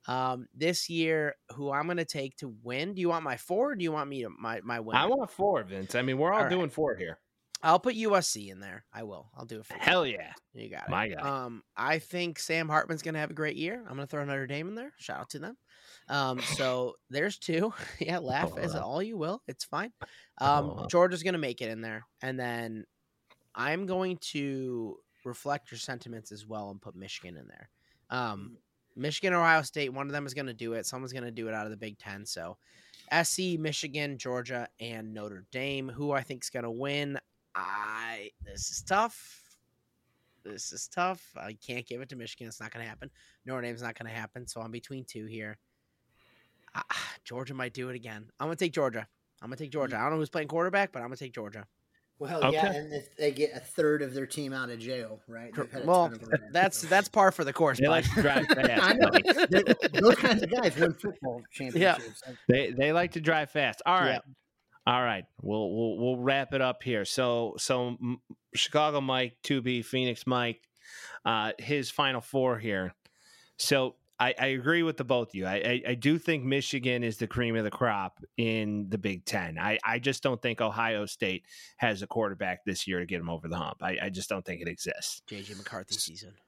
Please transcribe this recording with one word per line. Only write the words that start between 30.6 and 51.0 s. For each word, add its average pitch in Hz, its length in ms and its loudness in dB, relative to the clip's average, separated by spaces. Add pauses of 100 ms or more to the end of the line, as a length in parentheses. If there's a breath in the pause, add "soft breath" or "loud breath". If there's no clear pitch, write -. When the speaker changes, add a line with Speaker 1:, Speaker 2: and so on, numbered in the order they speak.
Speaker 1:
it. 113 120 -4
Someone's 127 280 -8
gonna 120 180 -8
do 113 160 -6
it 110 60 -4
out 107 120 -4
of 107 60 -8
the 107 60 -10
Big 107 200 -10
Ten. 101 280 -12
So 90 320 -8 (540 soft breath)
S 165 200 4
C, 180 260 0
Michigan, 147 600 -4
Georgia, 123 500 -6 (120)
and 110 340 -10
Notre 104 380 -10
Dame. 131 380 -4
Who 143 220 -4
I 135 100 0
think's 131 300 -8
gonna 120 200 -4
win? 139 480 -2 (380)
I, 104 760 -6 (120)
this 98 260 -10
is - 120 -8
tough. - 760 -2 (840)
This 101 280 -10
is 113 160 -10
tough. 180 340 0 (140)
I 104 180 -10 (120)
can't 120 220 -8
give 123 140 -8
it 131 80 -14
to 139 60 -14
Michigan. 117 320 -12
It's 110 140 -14
not 110 100 -12
gonna 117 140 -10
happen. 113 240 -14 (360 soft breath)
Notre 127 160 -6
Dame's 120 200 -8
not 117 160 -8
gonna 113 140 -12
happen. 113 360 -12
So - 140 -10
I'm 113 100 -10
between 127 340 -12
two 110 200 -12
here. 107 320 -12 (1160 soft breath)
I, - 160 -6
<sighs> - 340 -8
Georgia 127 300 -10
might 127 200 -6
do 127 160 -8
it 123 60 -8
again. 110 340 -14 (100)
I'm 147 80 -2
gonna 165 80 -2
take 165 180 0
Georgia. 117 340 0 (340)
I'm 110 80 -12
gonna 131 80 -10
take 147 140 -10
Georgia. 131 260 -2
I 107 60 0
don't 143 80 2
know 160 60 0
who's 156 120 0
playing 160 180 -4
quarterback, 180 440 2
but 131 80 -10
I'm 120 80 -8